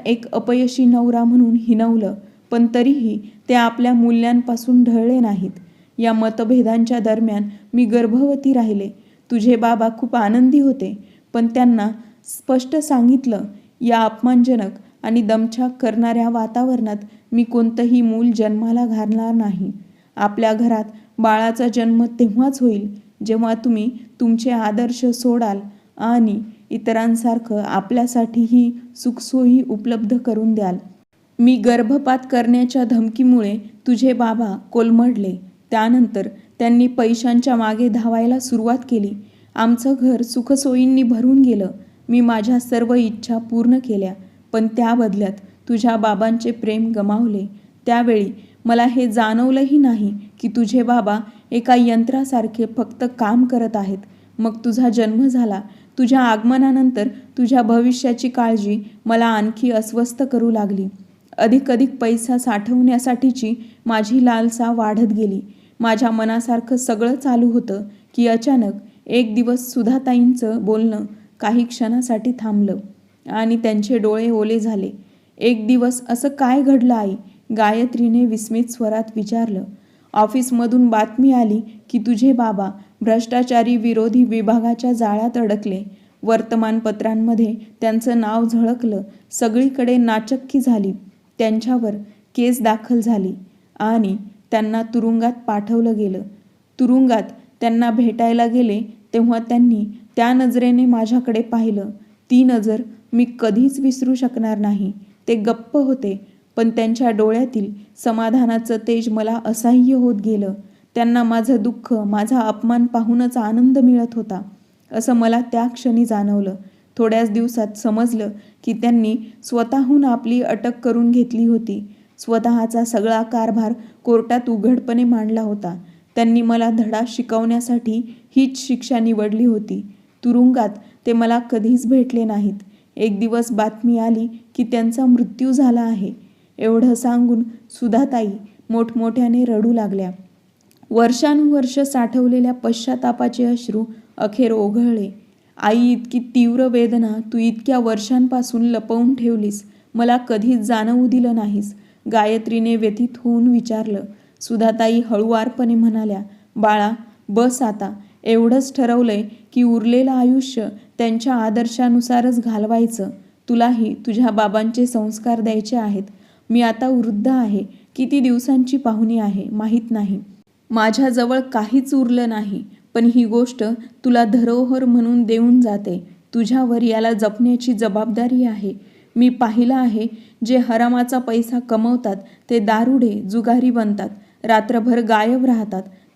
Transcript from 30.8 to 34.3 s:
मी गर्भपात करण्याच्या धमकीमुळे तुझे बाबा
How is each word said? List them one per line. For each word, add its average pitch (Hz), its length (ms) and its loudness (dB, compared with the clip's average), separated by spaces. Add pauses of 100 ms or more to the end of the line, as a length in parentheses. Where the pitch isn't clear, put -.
मी 247 180 6
गर्भपात 247 600 2 (140)
करण्याच्या 247 520 2
धमकीमुळे 226 720 2 (300)
तुझे 247 260 2
बाबा 226 440 -2 (140)